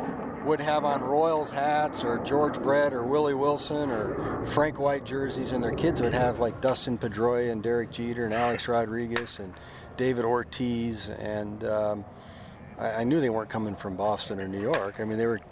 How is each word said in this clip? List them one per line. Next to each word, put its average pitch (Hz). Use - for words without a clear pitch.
would 151
have 151
on 139
Royals 151
hats 147
or 117
George 143
Brett 139
or 120
Willie 143
Wilson 143
or 104
Frank 147
White 139
jerseys, 127
and 123
their 139
kids 151
would 117
have, 123
like, 117
Dustin 127
Pedroia 120
and 107
Derek 117
Jeter 120
and 110
Alex 117
<laughs> -
Rodriguez 117
and 95
David 123
Ortiz, 117
and, 107
um, 107
I, 113
I 113
knew 147
they 127
weren't 110
coming 107
from 95
Boston 101
or 98
New 98
York. 107
I 110
mean, 110
they 117
were 113